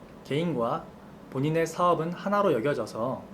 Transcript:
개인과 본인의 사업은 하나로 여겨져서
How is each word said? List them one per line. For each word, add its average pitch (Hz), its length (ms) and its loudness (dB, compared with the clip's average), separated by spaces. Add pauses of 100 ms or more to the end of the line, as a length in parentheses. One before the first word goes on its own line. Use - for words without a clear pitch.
(240)
개인과 143 600 0 (460)
본인의 156 360 2
사업은 170 460 2
하나로 196 420 2
여겨져서 117 680 -2 (120)